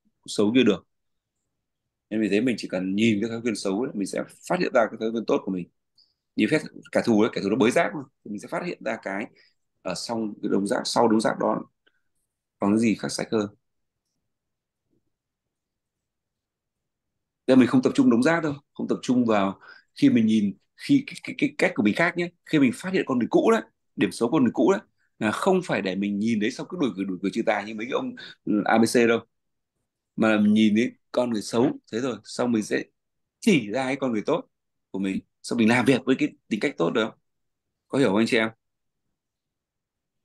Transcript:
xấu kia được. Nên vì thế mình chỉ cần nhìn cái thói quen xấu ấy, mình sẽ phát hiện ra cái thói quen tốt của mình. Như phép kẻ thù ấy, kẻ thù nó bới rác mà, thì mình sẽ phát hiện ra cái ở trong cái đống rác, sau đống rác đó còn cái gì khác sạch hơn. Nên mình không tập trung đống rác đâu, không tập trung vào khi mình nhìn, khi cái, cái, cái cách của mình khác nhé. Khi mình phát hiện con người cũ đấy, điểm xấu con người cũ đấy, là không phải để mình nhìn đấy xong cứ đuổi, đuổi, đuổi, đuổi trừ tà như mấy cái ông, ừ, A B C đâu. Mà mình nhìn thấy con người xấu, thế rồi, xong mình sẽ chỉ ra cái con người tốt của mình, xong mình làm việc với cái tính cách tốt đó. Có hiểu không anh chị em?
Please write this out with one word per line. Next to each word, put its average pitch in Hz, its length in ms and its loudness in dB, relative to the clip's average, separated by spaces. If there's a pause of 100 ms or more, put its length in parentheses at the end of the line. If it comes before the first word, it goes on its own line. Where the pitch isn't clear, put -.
(260)
xấu 107 300 0
kia 127 80 6
được. 101 240 0 (1200)
Nên 110 120 -4
vì 107 80 0
thế 101 120 2
mình 123 180 0
chỉ - 80 -10
cần 95 280 -4
nhìn 110 260 2
cái 110 80 -4
thói 113 120 -10
quen 113 140 -2
xấu 98 260 -4
ấy, 135 120 -6
mình 98 140 -6
sẽ - 160 -6 (260)
phát 180 100 -2
hiện - 140 -4
ra 113 180 4
cái 113 80 -14
thói 110 120 -4
quen 113 160 -4
tốt 139 180 0
của 98 60 -6
mình. 90 180 -8 (680)
Như 110 160 0
phép 156 80 0 (320)
kẻ 104 140 0
thù 107 160 4
ấy, 113 120 2
kẻ 92 100 -6
thù 98 60 0
nó 107 60 0
bới 113 160 2
rác 170 240 0
mà, 151 60 -10 (240)
thì 110 60 -12
mình 104 80 -10
sẽ 127 80 -16
phát 175 180 -8
hiện - 200 -10
ra 117 160 -6
cái 98 240 -8 (560)
ở 92 140 -8
trong 113 460 -6
cái 104 80 -4
đống 101 180 0
rác, 123 180 -2
sau 117 220 2
đống 110 140 2
rác 127 180 0
đó 107 220 -2 (960)
còn 98 120 0
cái 110 80 4
gì 113 160 2
khác - 160 -6
sạch - 200 -6
hơn. 107 160 0 (4000)
Nên 127 120 8
mình 123 80 8
không 127 140 2
tập 127 140 2
trung 131 140 4
đống 117 140 4
rác 160 200 2
đâu, 151 100 -2 (200)
không 113 140 -8
tập 110 140 -2
trung 123 240 2
vào 101 340 0 (360)
khi 139 140 4
mình 117 160 4
nhìn, 107 320 2 (180)
khi - 320 2
cái, - 160 -14
cái, - 140 -10
cái - 200 -2
cách 196 180 2
của 190 80 0
mình 202 120 2
khác 175 220 0
nhé. 175 120 -4 (160)
Khi 160 140 2
mình 135 160 4
phát 185 180 -10
hiện 185 140 0
con 127 120 -2
người - 100 -2
cũ 185 220 4
đấy, 220 100 2 (340)
điểm - 160 0
xấu 117 200 -2
con 151 120 2
người 113 100 2
cũ 131 180 2
đấy, 196 100 -2 (380)
là 107 120 -2
không 190 340 0
phải 123 160 -2
để 95 140 -4
mình 101 240 -2
nhìn 110 200 0
đấy 107 120 -2
xong - 180 -12
cứ 180 120 -12
đuổi, 135 140 0
đuổi, 95 100 -6
đuổi, 92 160 -8
đuổi 95 120 -2
trừ 117 120 -4
tà 104 180 0
như 110 120 -12
mấy 110 100 -8
cái 131 80 -10
ông, 127 220 -6 (300)
ừ, 104 200 0
A 107 120 2
B 113 80 6
C 117 220 4
đâu. 113 120 2 (960)
Mà 110 240 2
mình 104 140 4
nhìn 107 220 4
thấy 123 160 0 (200)
con 123 180 -2
người 110 120 -4
xấu, 120 300 0 (200)
thế 110 80 -6
rồi, 123 240 -6
xong 123 280 -4
mình 110 120 2
sẽ 127 200 -4 (560)
chỉ 131 320 2
ra 127 120 -4
cái 131 120 -4
con 135 160 -4
người 104 140 -4
tốt 165 240 -2 (420)
của 95 80 -8
mình, 95 200 -4 (240)
xong 110 140 -6
mình 110 120 4
làm 120 160 2
việc 127 200 2
với 135 140 0
cái 147 100 -2 (180)
tính 104 120 -4
cách 147 180 -4
tốt 165 140 -2
đó. 113 240 -2 (720)
Có 127 120 -4
hiểu 131 100 2
không 95 80 2
anh 113 100 2
chị 120 100 0
em? 110 120 0 (1800)